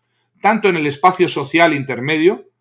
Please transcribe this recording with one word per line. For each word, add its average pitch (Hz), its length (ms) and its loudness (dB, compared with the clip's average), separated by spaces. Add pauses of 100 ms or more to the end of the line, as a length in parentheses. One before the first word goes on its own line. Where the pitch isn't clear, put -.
(400)
tanto 208 280 0
en 180 80 0
el 151 120 -2
espacio 175 400 2
social 160 460 0
intermedio, 143 720 -2 (120)